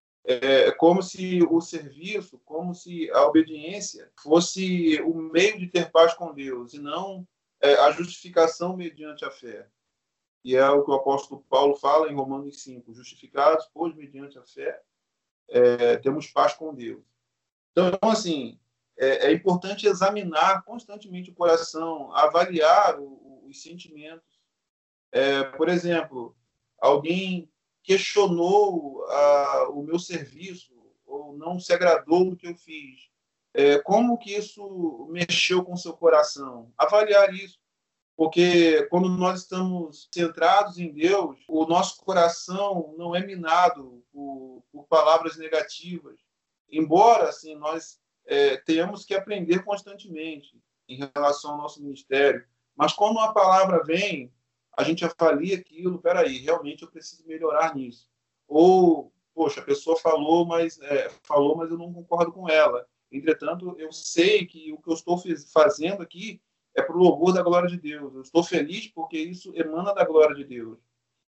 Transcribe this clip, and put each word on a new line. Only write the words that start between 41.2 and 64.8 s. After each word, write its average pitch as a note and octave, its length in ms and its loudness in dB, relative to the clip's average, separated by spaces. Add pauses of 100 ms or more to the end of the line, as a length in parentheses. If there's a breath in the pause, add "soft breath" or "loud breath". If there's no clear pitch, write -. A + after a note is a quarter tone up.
o D#3+ 160 -2
nosso F3 400 -2
coração F3+ 920 -2
não F3 180 -8
é F#3 80 -4
minado E3 880 -2
por, C4+ 580 -18
por C#3+ 140 -20
palavras D#3+ 540 2
negativas. D#3+ 800 -8 (500)
Embora, E3 600 4
assim, D#3 260 -16
nós, D#3 420 -10 (280)
é, C#3 320 2
tenhamos F3+ 460 -2
que G3 100 -8
aprender F#3 500 -4
constantemente F#3+ 960 -12 (240)
em B2+ 120 -18 (160)
relação D3 380 -2
ao D3 60 -8
nosso D3 240 -14
ministério. C#3 640 0 (320)
Mas D3+ 160 0
quando A3 240 0
uma A3 160 0
palavra F#3+ 500 4
vem, D#3+ 500 -4 (440)
a C3 80 0
gente E3+ 200 -2
avalia E3 520 0
aquilo, F3+ 420 -8
"Peraí, E3 400 0
realmente D#3 460 -6
eu E3 60 -20
preciso D#3+ 360 -20
melhorar D#3+ 480 -2
nisso." B2+ 340 -14 (380)
Ou, E3+ 640 6 (220)
"Poxa, C#3+ 260 -2
a - 40 -20
pessoa D3 320 0
falou, D#3+ 500 2
mas, E3+ 340 -4
é, C#3 280 -2 (160)
falou, D3 320 2
mas E3 140 -8
eu E3 80 -10
não F3 140 -16
concordo E3+ 400 -4
com F#3 160 -10
ela. D3 380 2 (240)
Entretanto, D#3+ 680 -6
eu D#3 140 -14
sei F#3 540 -2
que D#3 260 -18
o D#3 80 -16